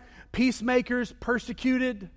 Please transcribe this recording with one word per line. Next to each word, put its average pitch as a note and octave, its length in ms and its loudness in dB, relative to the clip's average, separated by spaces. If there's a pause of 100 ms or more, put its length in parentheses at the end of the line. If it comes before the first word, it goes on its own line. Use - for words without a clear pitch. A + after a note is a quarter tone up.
(300)
peacemakers, B3 880 2
persecuted." A#3+ 1000 -2